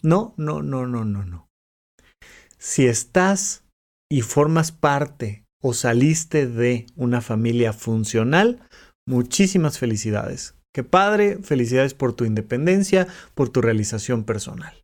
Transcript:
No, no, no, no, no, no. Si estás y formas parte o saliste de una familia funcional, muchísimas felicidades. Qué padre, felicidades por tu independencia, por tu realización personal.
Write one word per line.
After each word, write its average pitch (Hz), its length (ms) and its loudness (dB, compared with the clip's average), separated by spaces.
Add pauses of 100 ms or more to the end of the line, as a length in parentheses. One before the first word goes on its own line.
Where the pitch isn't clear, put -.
No, 180 360 2
no, 151 260 -4
no, 135 240 -6
no, 120 180 -4
no, 101 180 -4
no. 87 240 -12 (1080)
Si - 300 2
estás 185 760 0 (480)
y 139 100 0
formas 156 500 2
parte 143 720 -2 (200)
o 127 120 0
saliste 139 760 2
de 120 480 -2
una 120 260 0
familia 117 520 0
funcional, 117 920 0 (400)
muchísimas 156 680 0
felicidades. 107 800 -4 (180)
Qué 131 100 -4
padre, 202 600 2
felicidades 131 500 0
por 123 200 -2
tu 120 120 -2
independencia, 175 840 0 (280)
por 131 140 0
tu 127 120 0
realización 113 600 0
personal. - 600 -8